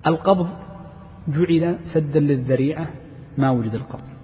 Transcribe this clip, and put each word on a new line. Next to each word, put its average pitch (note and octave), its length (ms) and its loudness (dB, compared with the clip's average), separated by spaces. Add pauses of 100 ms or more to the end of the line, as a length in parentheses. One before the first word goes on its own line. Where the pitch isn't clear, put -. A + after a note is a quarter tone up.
القبض F3 420 2 (760)
جعل E3+ 500 4 (160)
سدا D3+ 260 2
للذريعة، C#3 680 2 (500)
ما C3+ 120 4
وجد A2+ 240 2
القبض - 360 -8 (140)